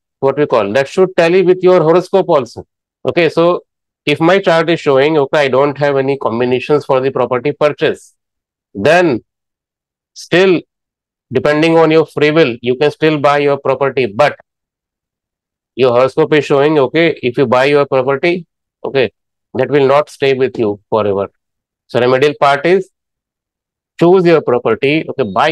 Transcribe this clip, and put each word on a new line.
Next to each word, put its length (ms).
what 180
we 80
call, 260
that 140
should 300
tally 260
with 220
your 180
horoscope 460
also. 360
Okay, 200
so 360
if 140
my 180
chart 320
is 80
showing, 400
okay, 220
I 80
don't 300
have 180
any 200
combinations 680
for 160
the 100
property 400
purchase, 640
then 520
still, 460
depending 440
on 140
your 160
free 240
will, 320
you 140
can 160
still 260
buy 200
your 200
property, 480
but 320
your 140
horoscope 420
is 60
showing, 420
okay, 220
if 100
you 80
buy 180
your 120
property, 600
okay, 200
that 200
will 200
not 220
stay 180
with 280
you 80
forever. 320
So 140
remedial 400
part 260
is 240
choose 320
your 180
property, 420
okay, 160
buy 140